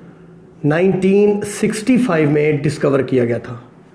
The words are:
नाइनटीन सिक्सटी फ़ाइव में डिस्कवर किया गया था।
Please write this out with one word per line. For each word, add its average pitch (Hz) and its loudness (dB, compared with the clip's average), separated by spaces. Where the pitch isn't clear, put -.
नाइनटीन 190 2
सिक्सटी - -2
फ़ाइव 156 0
में 151 0
डिस्कवर 135 0
किया 127 0
गया 117 -2
था। - -14